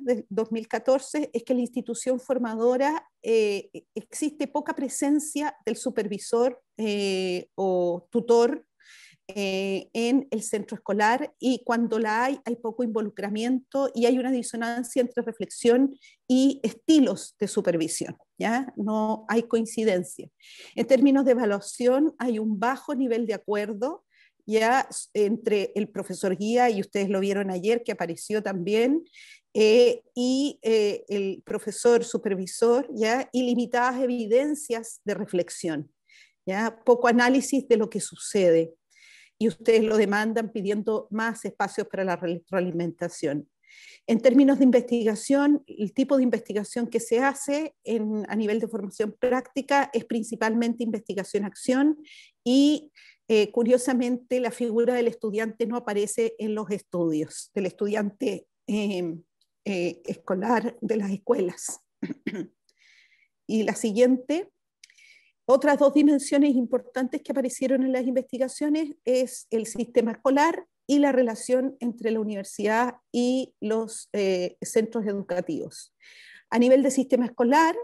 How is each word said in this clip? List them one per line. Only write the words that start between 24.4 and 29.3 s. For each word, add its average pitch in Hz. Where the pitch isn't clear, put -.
ya, 220
s-, -
entre 208
el 208
profesor 190
guía, 240
y 202
ustedes 196
lo 196
vieron 196
ayer, 202
que 233
apareció 180
también, 214